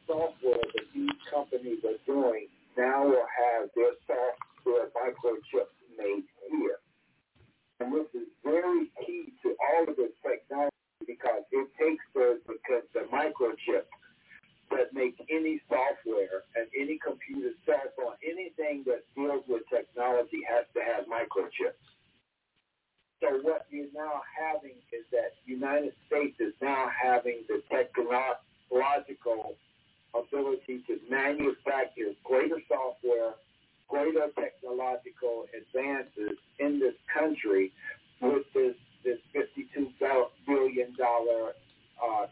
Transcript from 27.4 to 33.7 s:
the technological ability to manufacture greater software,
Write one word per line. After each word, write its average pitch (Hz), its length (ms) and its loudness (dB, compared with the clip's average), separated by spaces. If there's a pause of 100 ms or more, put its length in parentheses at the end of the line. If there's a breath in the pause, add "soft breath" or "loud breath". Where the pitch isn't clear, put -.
the 415 200 -2
technological 127 1900 0 (580)
ability 131 720 -2
to 110 140 -4 (100)
manufacture 135 1120 0
greater 151 460 2
software, 123 680 0 (540)